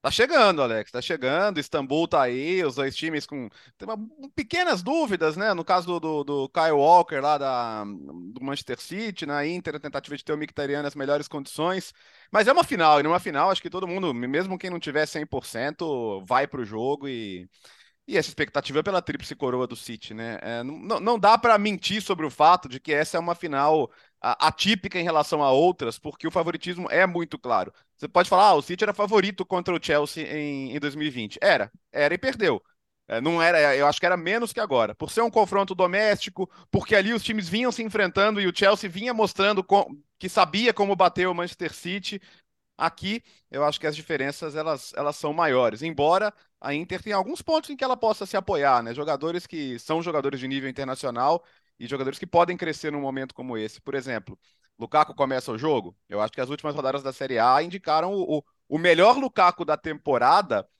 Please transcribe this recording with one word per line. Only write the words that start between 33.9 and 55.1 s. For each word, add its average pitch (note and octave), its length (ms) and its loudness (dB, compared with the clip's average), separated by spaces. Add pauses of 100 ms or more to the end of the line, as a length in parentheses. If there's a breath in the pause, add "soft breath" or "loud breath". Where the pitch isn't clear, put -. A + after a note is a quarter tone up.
que - 60 -2
era F3+ 140 2
menos G#3 340 -4
que A#3 80 -6
agora. B2 340 0
Por - 160 -10
ser A3+ 120 0
um A#3 80 2
confronto G3 440 2
doméstico, F#3+ 760 0 (200 soft breath)
porque G3+ 240 2
ali G#3 200 4
os G#3+ 80 -2
times G#3+ 260 -4
vinham A#3 240 0
se A#3+ 100 -8
enfrentando G#3 560 0
e G3 80 0
o F3 80 0
Chelsea G3+ 360 2
vinha A3+ 240 -6
mostrando G3 500 2
co-, - 260 2 (280)
que F3+ 100 -8
sabia G3+ 460 2
como G3 200 0
bater F3+ 320 2
o F3+ 80 0
Manchester F3 380 -6
City, F#3+ 480 -8 (560 soft breath)
aqui F#3+ 460 -4 (280 soft breath)
eu C#3+ 140 -2
acho D3+ 160 -2
que D#3 60 -6
as D3+ 100 -4
diferenças, D3 600 -6
elas, D#3 380 -6
elas D3 220 -4
são D3+ 160 -4
maiores. B2+ 500 2
Embora E3 520 0 (260 soft breath)
a C#3+ 140 -6
Inter F3+ 280 -8
tenha G#3 140 -4
alguns G#3+ 240 -4
pontos D#4 300 -2
em C#4 60 -10
que C4 80 -4
ela B3+ 120 0
possa G#3+ 300 -2
se G#3 100 -6
apoiar, C#3+ 460 2
né? A#2 120 -8
Jogadores D3+ 520 -4
que C3+ 320 -8
são E3 240 -4
jogadores C#3 360 -4
de C3 100 -8
nível C3+ 200 -6
internacional C3 760 -2 (380 soft breath)
e A#2+ 60 -12
jogadores C3+ 320 -6
que F#3 80 -10
podem E3+ 320 2
crescer D#3 340 -6
num D3 80 -6
momento C3+ 340 -6
como B2+ 220 -10
esse. G#2+ 240 -8
Por C#3 140 -10
exemplo, A#2+ 440 -8 (400)
Lukaku D3 360 0